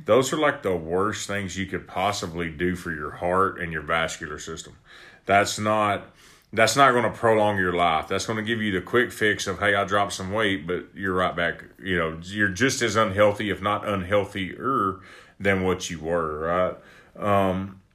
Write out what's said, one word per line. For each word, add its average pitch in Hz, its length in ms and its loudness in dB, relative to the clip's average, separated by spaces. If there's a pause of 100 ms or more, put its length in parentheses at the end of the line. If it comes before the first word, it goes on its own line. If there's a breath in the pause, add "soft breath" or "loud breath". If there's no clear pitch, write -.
Those 127 280 4
are, 160 40 -2
like, 147 260 0
the 95 120 0
worst 92 520 -2
things 98 300 -6
you 95 80 -4
could 95 220 -8
possibly 87 600 -2
do 87 260 -2
for 87 160 -8
your 73 200 -8
heart 90 500 0
and 85 100 -6
your 78 100 -6
vascular 80 560 -4
system. 78 360 -14 (520 loud breath)
That's 101 320 4
not, 107 500 0 (440 loud breath)
that's 110 240 4
not 135 180 8
gonna 117 160 2
prolong 104 480 4
your 90 160 2
life. 82 360 2
That's 98 160 -2
gonna 110 180 -4
give 110 180 -2
you 107 120 0
the 90 80 0
quick 120 320 0
fix 104 340 0
of, 90 120 -4
"Hey, 101 160 2
I 101 100 2
dropped 98 280 0
some 95 200 -6
weight," 95 340 -2
but 87 260 -4
you're 95 200 -4
right 90 220 0
back. 85 280 -4 (180)
You 92 160 -2
know, 80 260 -2
you're 101 260 0
just 117 320 0
as 110 160 0
unhealthy, 104 520 2
if 90 120 -4
not 104 240 -2
unhealthier, 98 1120 -2 (400 loud breath)
than 95 240 2
what 90 260 0
you 82 100 -8
were, 80 400 -2
right? 87 360 0 (760 loud breath)
Um, 95 300 -4 (160)